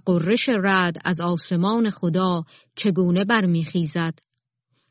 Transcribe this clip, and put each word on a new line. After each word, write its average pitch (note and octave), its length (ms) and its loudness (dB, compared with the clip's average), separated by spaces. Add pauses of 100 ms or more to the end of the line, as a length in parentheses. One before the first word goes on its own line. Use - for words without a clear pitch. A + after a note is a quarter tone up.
غرش F3+ 420 0
رعد F#3+ 560 2
از E3+ 160 0
آسمان F#3 720 0
خدا F3 540 -2 (300)
چگونه F3+ 500 0
برمیخیزد. E3+ 920 0 (720)